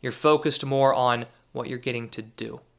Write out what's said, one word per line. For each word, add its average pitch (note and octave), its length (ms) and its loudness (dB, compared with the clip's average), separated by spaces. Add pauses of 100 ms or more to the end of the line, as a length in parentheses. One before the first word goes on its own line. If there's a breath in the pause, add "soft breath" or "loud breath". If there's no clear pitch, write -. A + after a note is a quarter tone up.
You're B2+ 100 -6
focused D3+ 540 2
more C3+ 300 4
on A#2+ 320 2 (260 soft breath)
what B2+ 160 -8
you're B2+ 100 -8
getting A#2+ 320 -6
to - 120 -8
do A2+ 380 -12 (180)